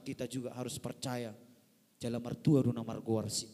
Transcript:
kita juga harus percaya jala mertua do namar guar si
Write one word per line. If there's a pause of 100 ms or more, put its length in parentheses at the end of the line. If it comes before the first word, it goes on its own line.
kita
juga
harus
percaya (680)
jala
mertua
do
namar
guar
si